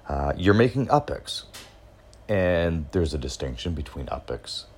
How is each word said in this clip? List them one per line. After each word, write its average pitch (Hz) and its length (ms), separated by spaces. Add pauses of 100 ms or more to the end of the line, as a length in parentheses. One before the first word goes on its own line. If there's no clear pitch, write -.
Uh, 71 280
you're 95 180
making 123 320
upex. - 560 (880)
And 85 640
there's 82 200
a 78 60
distinction 67 560
between 73 320
upex - 600 (120)